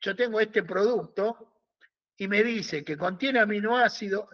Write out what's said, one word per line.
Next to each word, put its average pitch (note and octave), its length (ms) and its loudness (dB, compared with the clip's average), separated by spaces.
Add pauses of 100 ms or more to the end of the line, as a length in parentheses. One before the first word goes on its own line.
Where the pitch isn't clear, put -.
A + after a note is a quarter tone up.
yo G3 140 -4
tengo A3 260 0
este G#3+ 220 0
producto G3 1000 -2 (560)
y G3 100 -6
me G#3 140 4
dice G3 420 -4
que A3+ 140 -6
contiene G#3 420 0
aminoácido, G#3 920 0